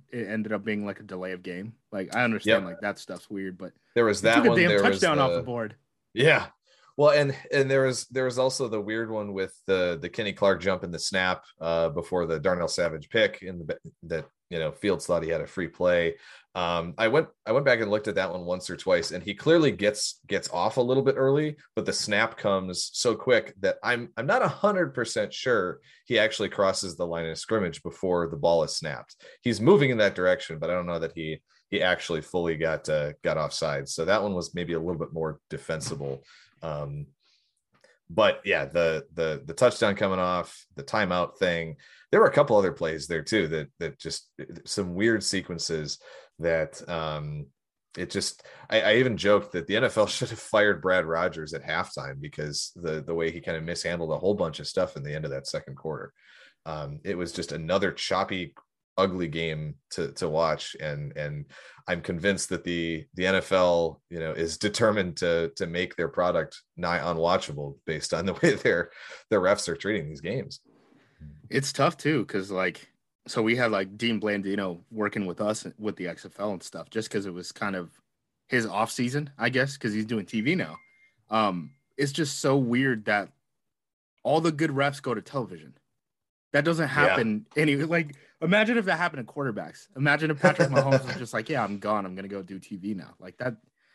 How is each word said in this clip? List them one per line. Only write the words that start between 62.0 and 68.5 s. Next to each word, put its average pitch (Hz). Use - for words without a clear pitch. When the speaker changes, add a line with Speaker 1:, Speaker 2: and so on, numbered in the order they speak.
Speaker 2:
convinced 90
that 87
the, 82
the 90
N 95
F 92
L, 87
you 85
know, 80
is -
determined 104
to, 85
to 92
make 87
their 82
product 87
nigh 85
unwatchable 80
based 78
on 85
the 92
<laughs> -
way 170